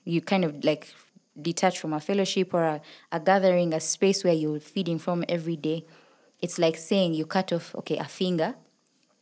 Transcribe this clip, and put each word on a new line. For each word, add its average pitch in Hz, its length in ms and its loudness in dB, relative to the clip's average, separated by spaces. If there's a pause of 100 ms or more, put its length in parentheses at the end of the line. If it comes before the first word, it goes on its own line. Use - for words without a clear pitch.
you 170 180 0
kind 190 220 2
of, 147 220 -2
like, 151 280 -2 (480)
detach 170 380 0
from 156 140 -4
a 151 80 -2
fellowship 190 520 0
or 175 100 4
a, 156 180 0 (320)
a 165 60 -2
gathering, 180 540 4
a 160 60 0
space - 460 2
where 175 80 4
you're 151 260 0
feeding 170 400 -4
from 175 300 -2
every 170 260 -2
day. 156 300 -4 (560)
It's 175 180 -4
like 165 160 4
saying 185 380 2
you 156 120 -2
cut 190 280 -2
off, 170 220 -4
okay, - 220 -4
a 160 80 -4
finger. 180 500 -2 (680)